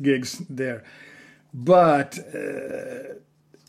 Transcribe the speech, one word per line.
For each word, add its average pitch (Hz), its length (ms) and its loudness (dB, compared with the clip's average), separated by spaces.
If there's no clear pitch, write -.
gigs 135 480 0
there. 127 360 -8
But, 147 640 4
uh, - 840 -10